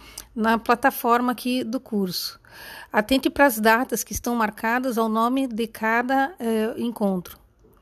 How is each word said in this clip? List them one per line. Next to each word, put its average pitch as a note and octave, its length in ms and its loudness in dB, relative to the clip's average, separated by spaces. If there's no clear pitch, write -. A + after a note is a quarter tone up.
na A3+ 240 2
plataforma A#3+ 720 2
aqui B3 320 -2
do A3+ 160 -4
curso. G3 600 -4
Atente C4 400 2
pras C4 280 4
datas A3+ 440 2
que - 100 -14
estão A#3+ 220 -4
marcadas A3+ 600 -2
ao A3+ 140 2
nome A#3+ 380 0
de A3+ 180 -4
cada, B3 760 0
eh, A3+ 380 -2
encontro. G3+ 640 -4